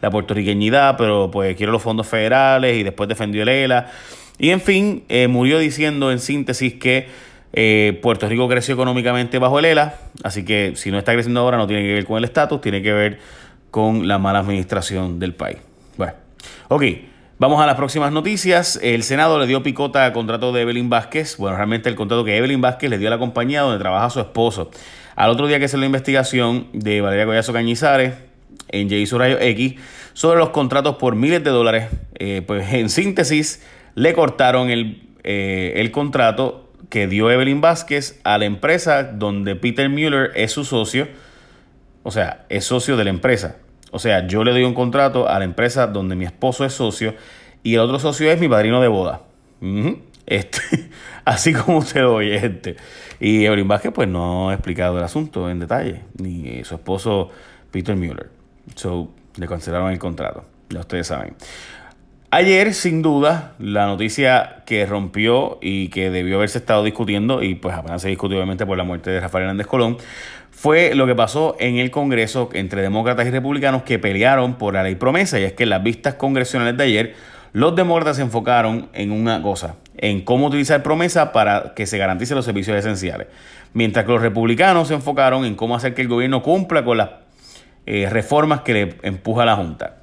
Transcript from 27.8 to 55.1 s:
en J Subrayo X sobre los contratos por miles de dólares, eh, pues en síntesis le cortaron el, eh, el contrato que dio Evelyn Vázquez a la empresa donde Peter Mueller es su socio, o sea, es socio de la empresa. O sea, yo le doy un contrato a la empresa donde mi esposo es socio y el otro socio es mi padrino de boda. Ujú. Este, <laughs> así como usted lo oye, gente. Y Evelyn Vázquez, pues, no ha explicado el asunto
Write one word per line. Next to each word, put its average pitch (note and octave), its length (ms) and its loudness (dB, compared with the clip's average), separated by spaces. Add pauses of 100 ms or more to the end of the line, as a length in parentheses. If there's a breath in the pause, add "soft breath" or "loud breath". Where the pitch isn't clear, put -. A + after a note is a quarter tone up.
en G2+ 200 -2
J G#2 180 0
Subrayo B2+ 320 2
X A#2+ 360 0 (380 loud breath)
sobre E3+ 260 4
los D#3+ 120 4
contratos C#3 460 0
por B2 180 0
miles D3 300 2
de C#3+ 60 2
dólares, A2+ 380 2 (280)
eh, G2 280 -4
pues G2+ 280 -4
en A#2 160 0
síntesis D3+ 760 0 (300 loud breath)
le D3+ 180 4
cortaron B2+ 580 2
el, A2+ 380 -4 (140)
eh, F#2+ 540 -4
el A2+ 140 0
contrato C3 840 0 (160)
que G2+ 200 0
dio G#2 220 4
Evelyn C3+ 300 4
Vázquez D#3 640 0
a G#2 160 2
la G#2 60 2
empresa C#3+ 580 2
donde G2+ 540 -4
Peter B2 320 -2
Mueller C#3+ 480 0
es A2 160 -2
su D3 120 -6
socio, B2+ 440 -2 (960 loud breath)
o G#2 80 -6
sea, - 360 -4
es F#2+ 160 -4
socio B2+ 320 0
de A2 80 2
la G2 60 0
empresa. F#2+ 460 -2 (380)
O G2 60 -6
sea, F#2+ 260 0
yo G2+ 160 0
le A#2+ 80 2
doy B2+ 140 4
un B2 100 0
contrato B2 540 2
a F2 100 2
la G2 60 -2
empresa A#2 420 0
donde F#2+ 300 -4
mi F2+ 80 -4
esposo B2+ 400 -4
es C3 80 -4
socio A2 420 -4 (480 loud breath)
y A2+ 120 0
el A2+ 60 6
otro B2+ 200 2
socio D3+ 280 0
es E3 120 4
mi E3+ 80 2
padrino A2+ 320 4
de B2+ 80 6
boda. F#2+ 320 -2 (420)
Ujú. G#2 380 -4 (260)
Este, - 640 -4 (160)
<laughs> - 180 -20
así C#3 280 2
como D3+ 260 2
usted D3 220 -2
lo B2 160 4
oye, G#2 240 0
gente. G2 340 -6 (460 loud breath)
Y G#2+ 240 4
Evelyn G2+ 240 2
Vázquez, G#2 260 0
pues, A2+ 140 0
no F2+ 420 -2
ha G2 40 -2
explicado F2+ 440 -2
el F2 60 -2
asunto F#2 440 -6